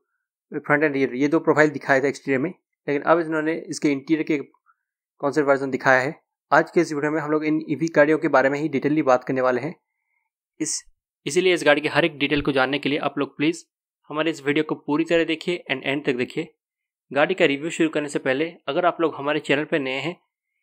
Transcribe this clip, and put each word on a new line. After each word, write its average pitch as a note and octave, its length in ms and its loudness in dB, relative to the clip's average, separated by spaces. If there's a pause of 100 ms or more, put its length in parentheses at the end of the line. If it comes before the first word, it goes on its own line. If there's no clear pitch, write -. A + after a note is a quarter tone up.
(520)
फ्रंट D3 320 0
and D3+ 100 2
रियर, C3 220 0
ये C#3 120 2
दो D#3 120 2
प्रोफाइल D3+ 300 4
दिखाए C3+ 320 0
थे C#3 60 0
एक्सटीरियर C3+ 340 -2
में, F3 120 -4 (340)
लेकिन C#3+ 160 -2
अब E3 160 4
इन्होंने D#3+ 360 -2 (140)
इसके D3+ 220 -2
इंटीरियर D3+ 360 -2
के D#3 100 0 (840)
कॉन्सेप्ट C#3+ 260 0
वर्जन C3+ 240 2
दिखाया C3 300 4
है। C#3 140 -4 (360)
आज D#3+ 200 4
के F3+ 100 2
इस D3+ 120 -2
वीडियो D3 180 -2
में D#3 100 -2
हम D3 100 -4
लोग D#3 140 0
इन D#3 140 0 (100)
ईवी D3+ 260 -2
गाड़ियों D3+ 220 6
के D#3 100 -2
बारे C3+ 220 4
में C#3+ 100 0
ही D#3 100 -2
डिटेलली C#3+ 320 0
बात B2+ 220 2
करने C3 180 -2
वाले B2+ 200 0
हैं। C3 120 -8 (840)
इस, - 240 -6 (420)
इसीलिए F3+ 280 2
इस D#3 120 0
गाड़ी D3 160 6
के D3 80 -2
हर C#3+ 160 2
एक D3+ 140 -4
डिटेल D3 220 0
को D3 100 0
जानने C3 280 0
के C3+ 100 -4
लिए D3 100 -2
आप C#3+ 180 -4
लोग C#3 200 -4
प्लीज D#3+ 280 -2 (440)
हमारे D#3 220 -2
इस C#3 120 -10
वीडियो D3 200 0
को D3+ 140 -4
पूरी D3+ 280 -2
तरह E3 180 2
देखिए D#3+ 480 -4
and C3 120 -4
एंड C#3 220 -4
तक C#3 100 0
देखिए। B2+ 380 -6 (580)
गाड़ी D3+ 220 2
का F#3 120 4
रिव्यू C#3+ 240 -2
शुरू D#3+ 200 0
करने D3 200 -4
से D3 100 -6
पहले C#3+ 300 -2 (180)
अगर E3+ 180 -2
आप E3+ 160 2
लोग D3+ 140 0
हमारे D3 240 -4
चैनल D3 260 0
पर D#3+ 140 -2
नए C3 200 -4
हैं D#3+ 160 -6 (480)